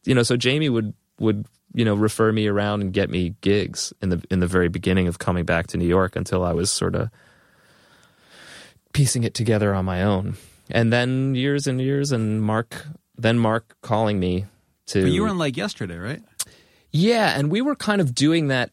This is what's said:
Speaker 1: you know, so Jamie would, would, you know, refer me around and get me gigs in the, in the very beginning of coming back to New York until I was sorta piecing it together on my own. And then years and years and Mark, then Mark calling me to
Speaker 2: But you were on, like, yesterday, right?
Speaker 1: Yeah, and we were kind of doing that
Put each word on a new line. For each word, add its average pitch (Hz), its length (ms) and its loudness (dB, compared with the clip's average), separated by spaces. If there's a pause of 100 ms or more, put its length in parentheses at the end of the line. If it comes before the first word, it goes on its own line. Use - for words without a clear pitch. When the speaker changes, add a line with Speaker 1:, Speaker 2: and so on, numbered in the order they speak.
Speaker 1:
you 135 100 2
know, 123 100 4
so 123 120 2
Jamie 135 340 2
would, 110 240 -2 (260)
would, 107 260 0 (280)
you 117 120 0
know, 104 100 2
refer 107 380 2
me 107 140 0
around 104 340 0
and 92 100 -2
get 98 180 0
me 90 300 -2
gigs - 640 -2
in 95 80 -2
the, 87 200 0
in 92 120 2
the 90 60 2
very 90 200 2
beginning 92 400 0
of 85 120 -4
coming 90 260 -2
back 85 220 0
to - 100 -6
New 87 100 0
York 92 300 2
until 92 260 -2
I 87 80 0
was 85 180 0
sorta 92 400 -2 (1800)
piecing 127 300 2
it 113 100 -2
together 107 400 2
on 95 120 0
my 92 180 -2
own. 98 320 0 (340)
And 113 220 2
then 131 420 0
years 143 320 -2
and 127 140 -2
years 139 320 -2
and 110 300 0
Mark, 110 440 -2 (320)
then 117 220 2
Mark 113 420 0
calling 107 380 0
me 90 260 -2 (420)
to 98 160 0
Speaker 2:
But 90 80 4
you - 100 2
were 214 80 0
on, 190 80 -4
like, 143 180 -2
yesterday, 98 420 -8
right? 110 240 -10 (680)
Speaker 1:
Yeah, 190 480 2
and 147 100 0
we 208 120 0
were 285 140 -2
kind 202 260 0
of 131 120 0
doing 151 360 2
that 127 240 0